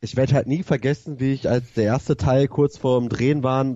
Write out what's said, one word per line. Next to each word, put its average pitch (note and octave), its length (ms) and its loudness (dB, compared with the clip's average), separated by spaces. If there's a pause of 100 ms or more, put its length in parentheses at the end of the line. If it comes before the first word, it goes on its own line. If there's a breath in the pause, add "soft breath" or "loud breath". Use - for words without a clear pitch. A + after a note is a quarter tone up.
ich - 160 -10
werd C3+ 160 2
halt B2 160 0
nie D#3+ 160 -2
vergessen, C#3 560 -4
wie C3+ 120 0
ich, - 160 -4
als A#2+ 240 0
der A2 120 0
erste C3 320 0
Teil C3+ 320 2
kurz - 300 0
vorm B2 300 2
Drehen B2+ 360 0
war, C3 200 0 (120)